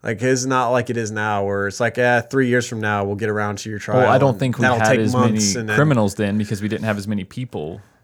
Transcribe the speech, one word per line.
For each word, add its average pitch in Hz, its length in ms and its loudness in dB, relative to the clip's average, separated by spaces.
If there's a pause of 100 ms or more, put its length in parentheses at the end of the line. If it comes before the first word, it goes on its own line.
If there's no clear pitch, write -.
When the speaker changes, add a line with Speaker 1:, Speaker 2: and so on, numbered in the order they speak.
Speaker 1:
Like, 104 180 -6
it's 131 220 2
not 127 280 0
like 123 180 0
it 117 80 -4
is 113 120 -4
now, 107 360 -2
where 101 240 -2
it's 95 100 -10
like, 113 180 0
"Eh, 123 220 4
three 131 300 0
years 120 180 2
from 110 140 -6
now, 104 240 0
we'll 101 100 -4
get 107 140 -4
around 104 300 -4
to 110 100 -12
your 104 100 -8
trial." 127 220 0
Speaker 2:
Well, 113 100 4
I 131 60 4
don't 135 140 4
Speaker 1:
and 101 80 -4
Speaker 2:
think 127 180 -2
we 123 60 0
Speaker 1:
that'll 123 160 2
Speaker 2:
had 110 100 4
Speaker 1:
take 110 100 4
Speaker 2:
as 110 140 2
Speaker 1:
months, 107 400 2
Speaker 2:
many 123 80 -4
Speaker 1:
and 107 80 -6
then 107 80 0
Speaker 2:
criminals 127 380 4
then 104 220 0
because 104 240 -2
we 107 60 -2
didn't 104 160 -4
have 107 140 0
as 101 100 -8
many 107 160 -4
people. 101 560 -10 (240)